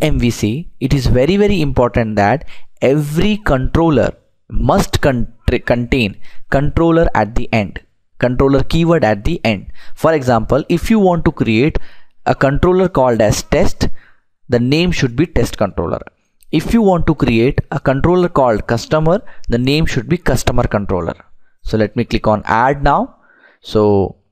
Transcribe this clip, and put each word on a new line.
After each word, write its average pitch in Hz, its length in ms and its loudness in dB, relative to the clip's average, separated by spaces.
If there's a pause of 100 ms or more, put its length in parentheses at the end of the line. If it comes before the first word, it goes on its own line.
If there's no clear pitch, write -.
M 143 160 2
V 120 120 2
C, 113 400 -4 (100)
it 131 120 0
is 135 140 0
very, 131 320 2
very 202 240 2
important 120 540 0
that 101 300 0 (360)
every 151 560 0
controller 143 760 0 (360)
must 139 500 0
con-, 123 320 0 (320)
contain 120 560 -2 (300)
controller 160 640 2
at 110 200 0
the - 180 0
end, 107 280 -2 (380)
controller 131 440 2
keyword 165 420 2
at 107 200 0
the - 180 -2
end. 104 300 -4 (220)
For 160 180 0
example, 127 560 0
if 170 220 -2
you 226 100 4
want 175 240 2
to 165 80 2
create 113 460 0 (460)
a 131 100 2
controller 175 540 2
called 127 320 0
as 110 240 0
test, - 440 2 (600)
the 120 100 -14
name 151 320 0
should 135 240 -2
be 151 120 0
test - 320 -2
controller. 90 420 -4 (500)
If - 220 -2
you 226 100 4
want 185 240 2
to 165 80 2
create 123 460 0 (100)
a - 80 -4
controller 160 500 0
called 123 380 0
customer, 156 560 0 (260)
the 117 100 0
name 143 280 0
should 120 220 -4
be 165 80 0
customer 123 480 0
controller. 98 500 -2 (480)
So - 140 -4
let 107 180 0
me 117 100 0
click - 220 -4
on 107 200 2
add 131 360 0
now. 156 340 0 (440)
So 104 560 0 (160)